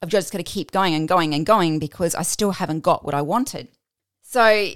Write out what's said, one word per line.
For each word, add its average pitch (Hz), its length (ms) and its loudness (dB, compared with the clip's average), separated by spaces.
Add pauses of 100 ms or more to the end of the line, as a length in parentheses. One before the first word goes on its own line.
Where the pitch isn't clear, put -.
I've 175 60 -8
just 190 240 0
gotta 208 100 -6
keep 196 280 -8
going 180 240 2
and 156 120 0
going 160 280 2
and 156 100 -2
going 175 340 2
because 165 360 -4
I - 80 -4
still 202 300 -2
haven't 160 280 -4
got 165 240 0
what 147 80 -4
I 143 80 0
wanted." 196 480 -4 (540)
So, 214 540 2